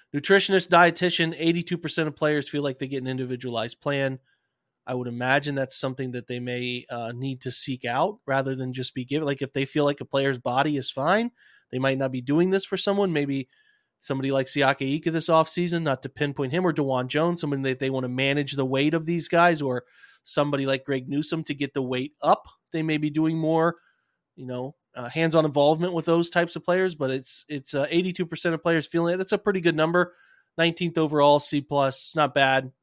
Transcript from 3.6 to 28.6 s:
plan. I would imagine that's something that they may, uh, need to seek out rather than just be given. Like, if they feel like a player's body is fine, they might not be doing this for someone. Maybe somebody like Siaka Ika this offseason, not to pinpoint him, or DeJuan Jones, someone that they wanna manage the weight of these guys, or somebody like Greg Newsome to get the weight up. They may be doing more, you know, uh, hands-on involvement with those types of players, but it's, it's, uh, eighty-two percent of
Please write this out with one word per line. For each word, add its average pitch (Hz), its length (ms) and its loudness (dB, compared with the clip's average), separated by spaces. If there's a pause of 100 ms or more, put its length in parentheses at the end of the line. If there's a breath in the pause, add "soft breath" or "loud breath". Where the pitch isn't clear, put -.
plan. 139 400 -2 (680)
I 127 80 -6
would 123 140 -6
imagine 135 480 0
that's 135 220 -2
something 131 340 -4
that 123 160 -10
they 123 140 -6
may, 123 480 -6
uh, 117 260 -8
need 131 260 -6
to 127 100 -6
seek 127 340 -4
out 143 400 -2
rather 135 280 0
than 127 200 -6
just 123 200 -8
be 127 120 -6
given. 147 200 -2
Like, 139 160 -2
if 131 120 -6
they 139 100 -2
feel 143 220 0
like 143 160 -2
a 131 40 -10
player's 139 320 0
body 135 380 0
is 127 160 -6
fine, 196 400 0 (400 soft breath)
they 127 80 -4
might 135 180 2
not 135 140 -2
be 127 80 -6
doing 147 300 2
this 190 160 0
for 196 100 -6
someone. 196 380 0
Maybe 139 340 -2 (520)
somebody 135 340 -2
like 135 140 0
Siaka 139 500 2
Ika 160 140 -2
this 160 180 -2
offseason, 165 540 2
not 139 200 -2
to 131 60 -8
pinpoint 139 420 -4
him, 180 160 0
or 160 60 2
DeJuan 135 340 0
Jones, 165 320 0
someone 143 220 -2
that 131 180 -2
they 135 100 0
wanna 131 200 -2
manage 135 440 0
the 135 120 0
weight 139 280 2
of 160 120 0
these 165 240 -2
guys, 170 320 4
or 127 240 -4 (380 soft breath)
somebody 143 420 0
like 135 180 0
Greg 135 240 -4
Newsome 151 380 -4
to 147 80 -6
get 139 200 -6
the 135 80 -4
weight 127 400 -4
up. 170 260 2 (260)
They 160 100 -2
may 156 140 0
be 151 140 -2
doing 160 260 0
more, 160 400 2 (580 soft breath)
you 131 100 -16
know, 127 300 -8 (180)
uh, 120 140 -10
hands-on 160 380 2
involvement 156 480 4
with 160 100 -2
those 170 260 2
types 170 280 0
of 156 80 -12
players, 185 300 2
but 135 160 -2
it's, - 360 -6
it's, 143 260 -8
uh, 143 160 0
eighty-two 175 360 0
percent 165 280 -2
of 160 80 -4